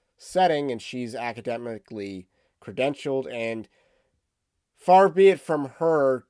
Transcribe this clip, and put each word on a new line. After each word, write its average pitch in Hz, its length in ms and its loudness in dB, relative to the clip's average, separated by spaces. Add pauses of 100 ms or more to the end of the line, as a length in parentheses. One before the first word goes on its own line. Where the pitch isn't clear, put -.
(180)
setting 156 540 0
and 117 80 -6
she's 123 360 -10
academically 113 1120 -10 (340)
credentialed, 135 680 -4
and 113 360 -8 (1120)
far 190 320 6
be 190 200 6
it 175 100 2
from 147 300 -4 (100)
her, 143 500 2